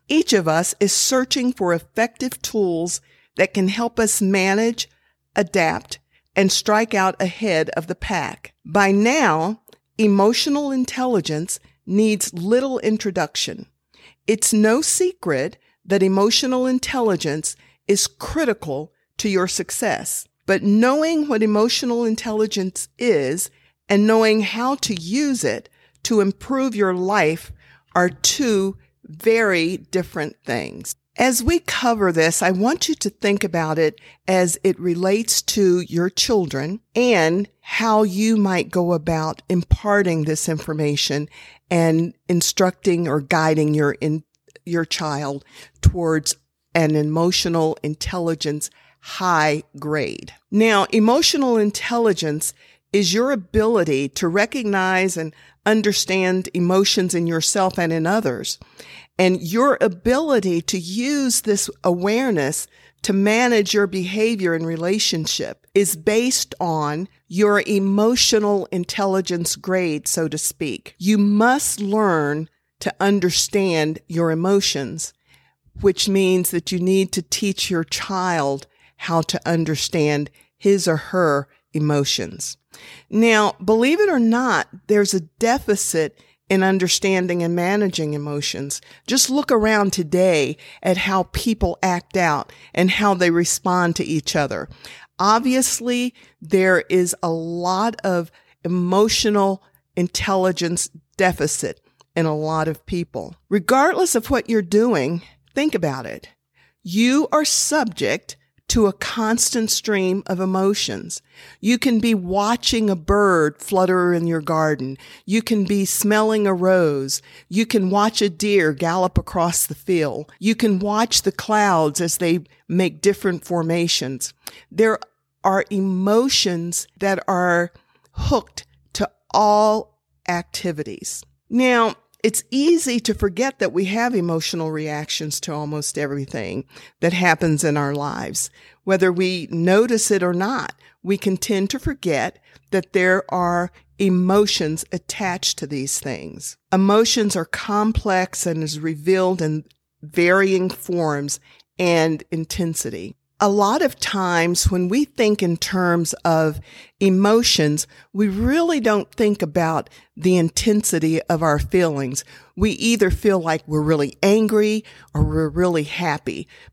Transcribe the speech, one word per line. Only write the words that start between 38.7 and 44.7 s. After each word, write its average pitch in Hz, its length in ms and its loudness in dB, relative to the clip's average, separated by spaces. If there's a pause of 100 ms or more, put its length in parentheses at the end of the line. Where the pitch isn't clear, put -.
about 160 560 -2
imparting 180 800 0
this 156 240 -4
information 151 800 -4 (420)
and 165 420 2 (140)
instructing 175 800 0
or 143 140 0
guiding 156 520 0
your 147 200 2
in-, 156 320 -4 (400)
your 170 180 -2